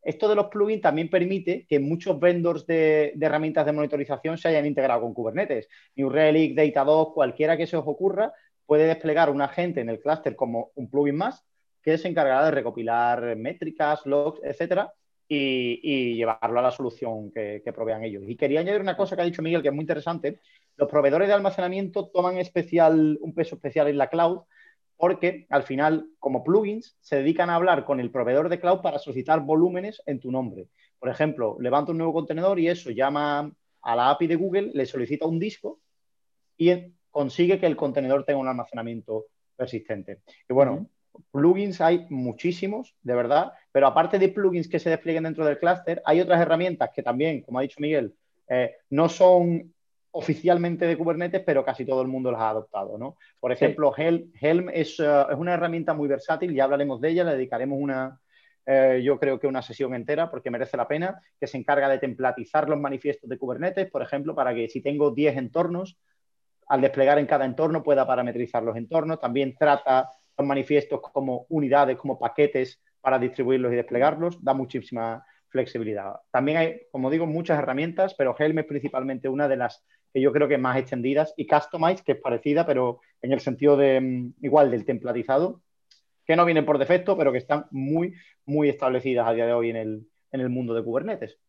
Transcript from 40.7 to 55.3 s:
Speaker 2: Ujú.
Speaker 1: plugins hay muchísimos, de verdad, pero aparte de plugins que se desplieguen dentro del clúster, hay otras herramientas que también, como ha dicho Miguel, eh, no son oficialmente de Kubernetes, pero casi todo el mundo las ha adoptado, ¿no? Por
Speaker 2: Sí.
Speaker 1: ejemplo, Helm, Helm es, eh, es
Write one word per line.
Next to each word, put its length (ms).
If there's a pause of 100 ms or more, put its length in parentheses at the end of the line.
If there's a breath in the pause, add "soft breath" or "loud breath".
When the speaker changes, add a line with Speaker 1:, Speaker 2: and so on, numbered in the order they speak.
Speaker 2:
Ujú. 580
Speaker 1:
plugins 480
hay 300
muchísimos, 920
de 140
verdad, 380 (180 loud breath)
pero 160
aparte 320
de 80
plugins 400
que 120
se 100
desplieguen 340
dentro 220
del 140
clúster, 440
hay 160
otras 220
herramientas 520
que 100
también, 380
como 180
ha 20
dicho 180
Miguel, 360 (340)
eh, 260 (140)
no 180
son 680 (380)
oficialmente 760
de 100
Kubernetes, 480
pero 180
casi 220
todo 160
el 60
mundo 240
las 100
ha 80
adoptado, 480
¿no? 200 (220 soft breath)
Por 120
Speaker 2:
Sí. 120
Speaker 1:
ejemplo, 320
Helm, 440
Helm 300
es, 300
eh, 300
es 80